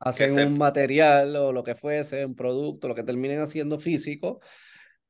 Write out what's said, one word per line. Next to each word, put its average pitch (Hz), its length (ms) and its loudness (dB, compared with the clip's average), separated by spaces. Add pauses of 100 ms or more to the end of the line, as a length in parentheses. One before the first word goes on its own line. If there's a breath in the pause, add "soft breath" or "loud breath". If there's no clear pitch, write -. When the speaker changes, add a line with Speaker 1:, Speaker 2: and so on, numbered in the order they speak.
Speaker 1:
hacen 135 340 0
Speaker 2:
se 143 120 4
Speaker 1:
un 143 120 0
material 143 800 4
o 139 160 0
lo 123 120 -4
que 123 100 -6
fuese, 147 500 -4
un 131 100 -8
producto, 135 540 -4
lo 117 60 -4
que 117 80 -8
terminen 127 380 -4
haciendo 151 380 -4
físico, 151 640 -4 (680 loud breath)